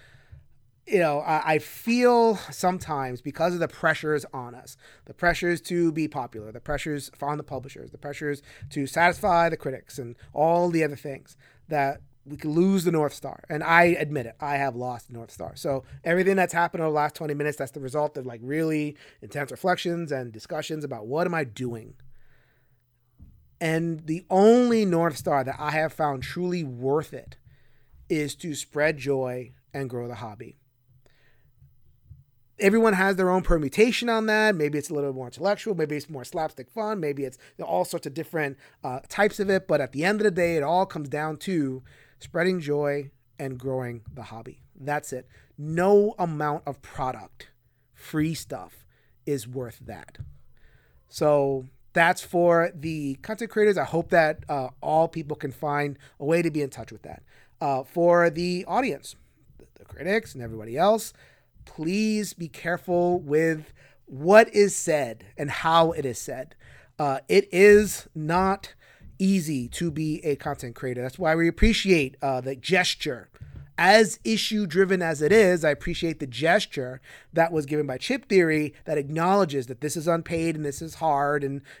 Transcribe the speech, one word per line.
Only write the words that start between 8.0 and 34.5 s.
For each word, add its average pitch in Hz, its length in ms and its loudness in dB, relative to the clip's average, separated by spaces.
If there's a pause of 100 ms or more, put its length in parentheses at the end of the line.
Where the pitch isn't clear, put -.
to 139 160 -4
satisfy 170 640 4
the 165 80 -2
critics - 420 -10
and 120 160 -12 (180)
all 170 380 2
the 160 140 2
other 147 100 -2
things, - 420 -14 (300)
that 143 360 -2 (220)
we 143 120 -14
could 151 140 -6
lose 180 340 4
the 175 80 2
North 151 220 0
Star. - 340 -14
And 151 160 -6
I 165 200 6
admit 151 420 0
it, 113 140 -16
I 143 160 -4
have 139 200 -2
lost 123 320 -10
the 120 60 -18
North 113 180 -16
Star. - 240 -12
So 135 260 -4 (220)
everything 185 320 2
that's 180 160 2
happened 170 300 0
over 160 80 0
the 151 60 0
last 147 200 0
twenty 151 180 -6
minutes, 147 240 -4
that's 135 140 -8
the 151 80 -12
result 147 360 -4
of, 131 100 -10
like, 120 160 -12
really 151 540 -2 (240)
intense 139 300 -8
reflections 170 640 -4
and 123 200 -6
discussions 151 520 -8
about 117 220 -10
what 151 200 -2
am 175 80 -2
I 160 80 -2
doing? 120 520 -10 (1700)
And 165 460 -2
the 165 240 -6
only 226 540 6
North 170 320 2
Star 147 260 0
that 127 160 -6
I 151 140 -4
have 156 200 0
found 143 300 -2
truly 180 400 -4
worth 135 500 -2
it - 260 -16 (720)
is 151 280 -2
to 165 180 -8
spread 151 440 -2
joy 127 540 -4 (200)
and 135 180 -8
grow 120 180 -8
the 120 80 -12
hobby. 110 420 -16 (2000)
Everyone 214 360 4
has 190 220 2
their 185 140 2
own 185 120 2
permutation 202 640 2
on 226 180 0
that. 214 300 2